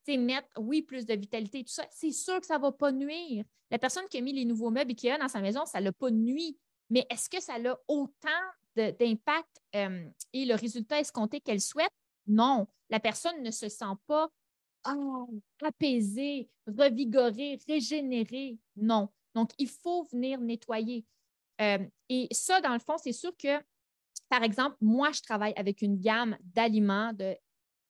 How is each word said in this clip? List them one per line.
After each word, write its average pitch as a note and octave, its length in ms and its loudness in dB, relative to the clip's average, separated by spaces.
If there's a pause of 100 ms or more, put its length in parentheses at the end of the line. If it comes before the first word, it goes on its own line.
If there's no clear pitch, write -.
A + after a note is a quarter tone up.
tu C#4+ 60 -2
sais, C#4 40 2
mettre, B3+ 400 0
oui, C4 260 0
plus C4 220 -8
de A3+ 100 -2
vitalité, G#3+ 500 -6
tout - 80 -14
ça, D#4 180 -8
c'est D#4+ 220 -4
sûr F#4 280 -4
que F#4 60 -12
ça D#4 120 0
ne B3+ 40 -4
va C#4 80 2
pas C#4 220 0
nuire. C#4 520 -4 (280)
La A#3 80 0
personne F#4 280 -2
qui C#4 100 -6
a - 20 -4
mis C4 120 -4
les C4+ 120 -2
nouveaux A#3 260 0
meubles B3+ 220 0
ikea B3+ 260 0
dans C4+ 100 -2
sa G#3+ 120 -4
maison, A3+ 260 -2
ça F#3+ 140 -4
l'a F#3+ 120 0
pas B3+ 200 0
nui. C4 440 0 (340)
Mais B3 200 4
est-ce A#3 180 -6
que F4+ 140 -6
ça B3+ 160 -6
l'a B3 200 -2 (100)
autant D4 400 -2 (480)
de, G#3+ 160 2
d'impact, A#3+ 680 0 (140)
euh, F#3+ 340 -4 (240)
et C4 140 -2
le A#3+ 80 4
résultat A#3 460 -2
escompté C4+ 400 -2
qu'elle G#3+ 200 0
souhaite ? D#4+ 320 0 (340)
Non. A3 400 6 (220)
La A3 120 0
personne D4 420 -2
ne A3+ 80 -4
se A3 180 -6
sent - 160 -10 (220)
pas, D#4 240 2 (540)
ah, C4+ 420 -4 (360)
apaisée, C#4 840 0 (180)
revigorée, B3 920 2 (100)
régénérée. C4 880 -2 (200)
Non. G#3 340 2 (240)
Donc, A3+ 240 2
il C4+ 100 -2
faut F4 360 -4
venir B3+ 360 -4
nettoyer. A#3 640 -4 (560)
Euh, G3+ 260 2 (220)
et B3+ 220 0
ça, F#4 320 2
dans C#4 100 2
le A#3 60 2
fond, D4+ 180 -4
c'est C4+ 160 -4
sûr F4 240 -8
que, C#4+ 220 0 (720)
par B3 120 4
exemple, B3 380 2
moi, B3 320 6
je - 80 -6
travaille G#3+ 360 -2
avec G3+ 260 -2
une G3+ 180 2
gamme A3 400 2
d'aliments, G#3+ 720 2
de, F#3+ 240 -4 (540)